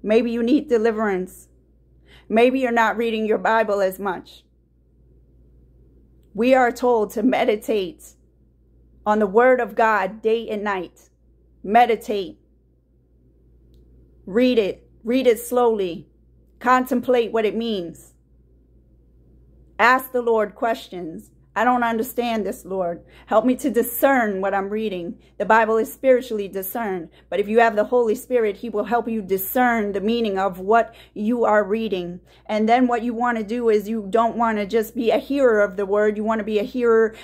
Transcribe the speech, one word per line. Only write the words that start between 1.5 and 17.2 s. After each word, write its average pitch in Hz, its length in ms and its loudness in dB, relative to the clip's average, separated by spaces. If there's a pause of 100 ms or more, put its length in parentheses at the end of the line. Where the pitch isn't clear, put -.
Maybe 247 320 4
you're 254 120 -2
not 220 260 2
reading 226 280 -2
your 208 120 0
Bible 208 420 0
as 190 180 0
much. 190 460 -8 (1900)
We 247 200 2
are 254 180 4
told 240 400 0
to 214 120 -4
meditate 220 920 -2 (880)
on 214 140 2
the 214 60 2
Word 240 360 4
of 214 120 -6
God 214 480 0
day 226 280 -2
and 208 160 -6
night. 190 440 -8 (540)
Meditate. 208 760 2 (1900)
Read 240 340 2
it. 185 260 -4 (200)
Read 254 220 2
it 226 120 4
slowly. 214 680 -2 (520)
Contemplate 247 720 0